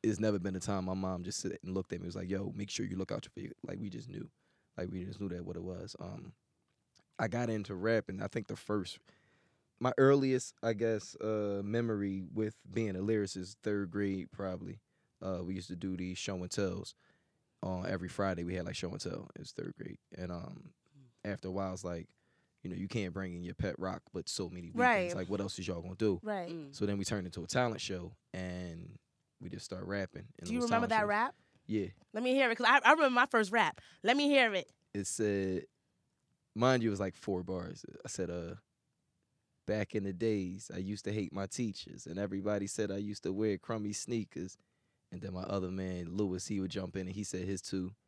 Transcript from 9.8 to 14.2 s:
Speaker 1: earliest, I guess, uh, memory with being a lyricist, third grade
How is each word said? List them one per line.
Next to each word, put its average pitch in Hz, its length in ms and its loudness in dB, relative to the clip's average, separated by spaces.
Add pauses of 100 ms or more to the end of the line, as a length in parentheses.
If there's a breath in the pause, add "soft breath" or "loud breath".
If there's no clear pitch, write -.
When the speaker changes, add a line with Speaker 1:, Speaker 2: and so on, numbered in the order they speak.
Speaker 1:
earliest, 135 640 8
I 117 100 4
guess, 110 440 0
uh, 104 460 0
memory 101 600 0 (100)
with 107 220 0 (160)
being 110 240 0
a 92 40 -2
lyricist, 101 640 0
third 101 300 0
grade 98 400 0